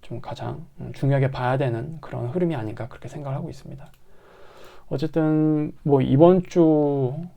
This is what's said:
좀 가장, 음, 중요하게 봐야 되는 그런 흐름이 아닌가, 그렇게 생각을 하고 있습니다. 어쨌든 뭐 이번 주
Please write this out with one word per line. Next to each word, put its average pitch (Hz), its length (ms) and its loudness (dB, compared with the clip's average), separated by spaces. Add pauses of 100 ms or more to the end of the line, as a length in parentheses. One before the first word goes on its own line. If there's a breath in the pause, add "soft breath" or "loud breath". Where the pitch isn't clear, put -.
좀 117 200 -12
가장, 131 440 -10 (140)
음, 123 140 -12
중요하게 139 380 0
봐야 127 260 -2
되는 135 440 -4
그런 123 260 -8
흐름이 170 280 -2
아닌가, 110 320 -8
그렇게 - 220 -14
생각을 139 260 -10
하고 156 140 -8
있습니다. 139 420 -16 (1000 loud breath)
어쨌든 156 840 0 (100)
뭐 139 180 4
이번 165 420 6
주 147 720 4 (220)